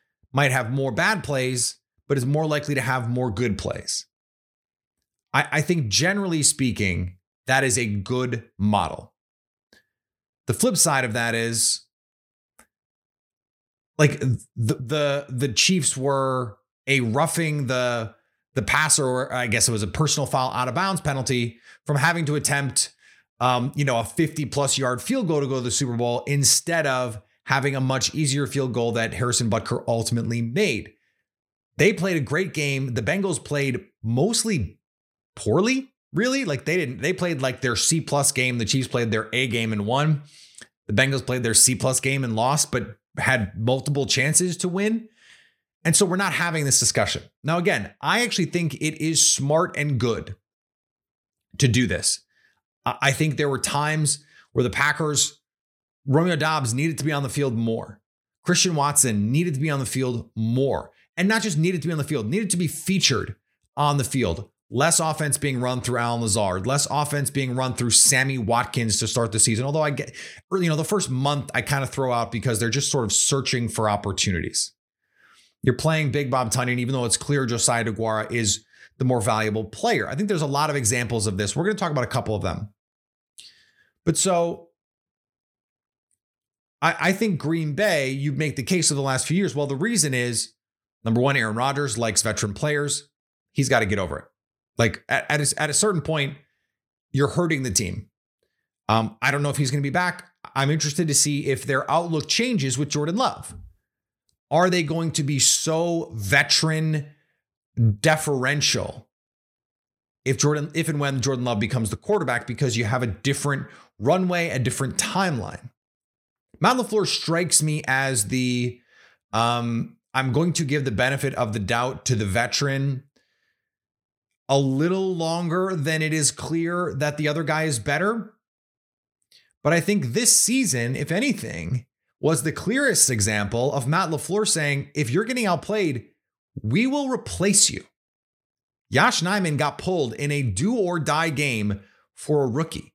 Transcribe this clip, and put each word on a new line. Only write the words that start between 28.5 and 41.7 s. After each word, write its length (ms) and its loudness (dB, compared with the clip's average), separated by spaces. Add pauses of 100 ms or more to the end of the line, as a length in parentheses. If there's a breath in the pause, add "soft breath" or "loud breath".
goal 200 0
that 200 -2
Harrison 360 0
Butker 380 -2
ultimately 540 0
made. 520 -2 (840)
They 140 6
played 260 0
a 40 0
great 320 -2
game. 400 -2
The 80 -2
Bengals 420 -2
played 420 -2 (180)
mostly 760 0 (580)
poorly, 560 0 (220)
really. 320 0
Like, 200 -4
they 120 0
didn't, 240 -4
they 120 0
played, 280 -2
like, 200 -2
their 140 0
C 240 0
plus 320 0
game. 280 0
The 60 -2
Chiefs 220 0
played 220 0
their 240 -2
A 140 0
game 260 -2
and 140 -2
won. 340 2 (640 loud breath)
The 80 -4
Bengals 320 2
played 160 -2
their 140 2
C 180 6